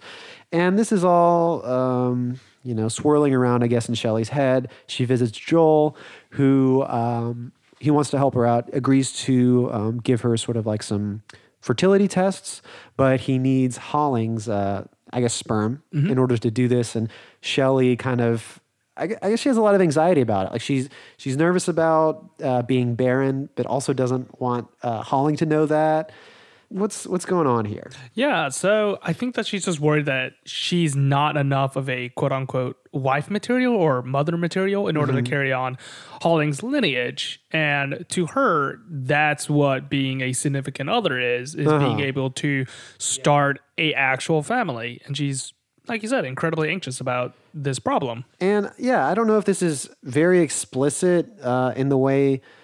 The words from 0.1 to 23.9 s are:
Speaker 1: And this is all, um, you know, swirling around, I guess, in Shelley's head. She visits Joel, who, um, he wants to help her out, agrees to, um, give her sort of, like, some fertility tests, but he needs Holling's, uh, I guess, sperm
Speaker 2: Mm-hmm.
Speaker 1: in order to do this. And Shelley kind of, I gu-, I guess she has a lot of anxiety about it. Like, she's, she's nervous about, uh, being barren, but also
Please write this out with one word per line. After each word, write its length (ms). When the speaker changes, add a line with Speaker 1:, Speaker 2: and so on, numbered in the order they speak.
Speaker 1:
And 280
this 120
is 120
all, 640
um, 720
you 100
know, 140
swirling 460
around, 300
I 40
guess, 220
in 60
Shelley's 340
head. 400
She 180
visits 320
Joel, 600
who, 560
um, 640
he 120
wants 200
to 60
help 180
her 100
out, 280
agrees 380
to, 460
um, 280
give 220
her 160
sort 200
of, 100
like, 160
some 400
fertility 460
tests, 540
but 240
he 180
needs 380
Holling's, 720
uh, 380
I 100
guess, 120
sperm 480
Speaker 2:
Mm-hmm. 180
Speaker 1:
in 80
order 180
to 140
do 160
this. 280
And 140
Shelley 540
kind 260
of, 380
I 100
gu-, 160
I 80
guess 80
she 100
has 80
a 40
lot 120
of 80
anxiety 400
about 260
it. 40
Like, 100
she's, 280
she's 200
nervous 300
about, 640
uh, 180
being 320
barren, 640
but 100
also 280